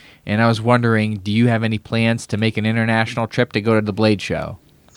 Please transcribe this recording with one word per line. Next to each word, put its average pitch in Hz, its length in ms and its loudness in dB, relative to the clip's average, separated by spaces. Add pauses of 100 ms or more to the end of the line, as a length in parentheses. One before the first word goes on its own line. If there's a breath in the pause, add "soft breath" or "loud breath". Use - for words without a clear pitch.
(240 loud breath)
And 104 160 0
I 117 80 4
was 110 120 0
wondering, 113 560 2
do 98 160 -6
you 117 160 4
have 113 160 0
any 110 140 -2
plans 113 500 -2
to - 80 -4
make 110 200 0
an 107 100 -2
international 113 600 -2
trip - 260 -2
to 110 80 0
go 110 140 2
to 107 100 2
the 104 80 -2
Blade 107 300 2
Show? 76 360 -6 (380)